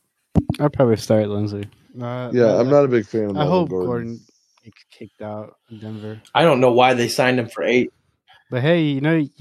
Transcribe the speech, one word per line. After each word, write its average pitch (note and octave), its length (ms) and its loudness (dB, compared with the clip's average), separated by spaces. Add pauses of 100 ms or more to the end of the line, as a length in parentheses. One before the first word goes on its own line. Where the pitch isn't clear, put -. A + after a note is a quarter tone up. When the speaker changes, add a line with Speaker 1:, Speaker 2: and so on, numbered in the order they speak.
(580)
Speaker 1:
I'd C#3+ 140 0
probably A#2 240 2
start G#2+ 320 0
Lindsay. G2+ 400 -6 (320)
Uh, B2 320 -8
Speaker 2:
Yeah, A#2+ 120 4
Speaker 1:
uh, G#2 160 4
Speaker 2:
I'm B2+ 100 0
not C#3+ 160 4
a - 20 0
big A#2 160 0
fan A2 200 -4
of G#2 80 -4
Speaker 1:
I A#2+ 80 -2
Speaker 2:
Melvin D3+ 100 0
Speaker 1:
hope F3 180 0
Speaker 2:
Gordon. F#2 180 -4
Speaker 1:
Gordon A#2 340 -6 (440)
gets - 260 -20
kicked - 300 -20
out G#2+ 360 -12 (140)
in A2 100 -20
Denver. G#2+ 420 -14 (120)
Speaker 3:
I C#3+ 100 4
don't C#3+ 160 2
know B2+ 120 4
why B2+ 220 4
they A#2+ 140 0
signed B2+ 300 0
him A#2 120 -4
for - 120 -10
eight. A#2 300 0 (580)
Speaker 1:
But B2 120 -4
hey, E3+ 220 2
you C#3 180 -2
know, D#3+ 140 2
you D3 120 0 (120)